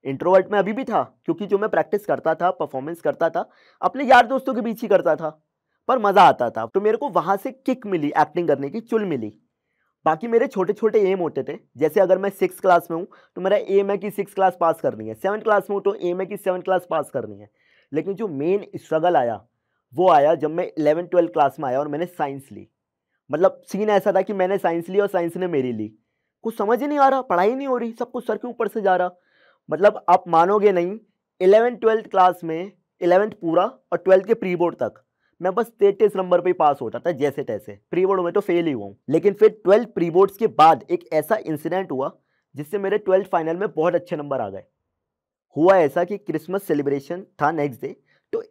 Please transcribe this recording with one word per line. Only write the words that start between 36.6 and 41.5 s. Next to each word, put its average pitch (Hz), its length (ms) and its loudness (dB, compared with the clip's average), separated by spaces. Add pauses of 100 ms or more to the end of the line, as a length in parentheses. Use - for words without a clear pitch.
होता 117 180 -8
था 165 120 -4
जैसे 147 320 -4
तैसे, 101 360 -10 (120)
प्री 185 160 0
बोर्ड 190 140 0
में 175 120 -4
तो 202 80 0
फेल 175 260 -2
ही 151 60 -2
हुआ 107 120 -6
हूँ। 101 120 -16 (120)
लेकिन 165 260 2
फिर 214 300 4
ट्वेल्थ 220 240 4
प्री 175 220 -4
बोर्ड्स 190 260 2
के 226 100 -2
बाद 165 440 4
एक 175 220 -4
ऐसा 156 240 0
इंसिडेंट 175 560 -6